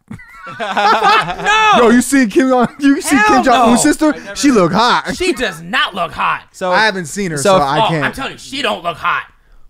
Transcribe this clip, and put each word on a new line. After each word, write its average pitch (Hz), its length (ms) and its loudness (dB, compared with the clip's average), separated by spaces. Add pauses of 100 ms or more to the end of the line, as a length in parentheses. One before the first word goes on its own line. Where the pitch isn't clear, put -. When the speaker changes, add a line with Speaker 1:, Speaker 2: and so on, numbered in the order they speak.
(100)
Speaker 1:
<laughs> - 80 -16 (400)
Speaker 2:
Fuck 415 800 0
no! 427 340 2 (120)
Speaker 1:
Yo, 220 60 6
you 240 120 6
see 269 240 2
Kim 262 220 0
Jong, 254 200 2 (120)
you 277 200 2
see 320 160 0
Speaker 2:
Hell 415 100 4
Speaker 1:
Kim 415 180 4
Jong-un's 240 400 4
Speaker 2:
no! 302 60 4
Speaker 1:
sister? 302 240 0
Speaker 3:
I - 40 -10
never 202 180 -14
Speaker 1:
She 285 140 2
look 180 220 2
hot. 185 440 0
Speaker 2:
She 359 160 -2
does 196 300 -6
not 233 320 -4
look 170 180 -6
hot. 160 400 -6
Speaker 3:
So 185 200 -6
Speaker 1:
I 202 140 2
haven't 190 200 -4
seen 190 240 -6
her, 156 60 -6
Speaker 3:
so 143 60 -6
Speaker 1:
so 190 200 4
I 143 220 0
Speaker 2:
Oh, 208 40 0
Speaker 1:
can't. 160 160 -2
Speaker 2:
I'm 208 80 -4
telling 247 200 -10
you, - 60 -18
she 269 240 -10
don't 208 200 -4
look 170 140 -6
hot. 147 300 -4 (440)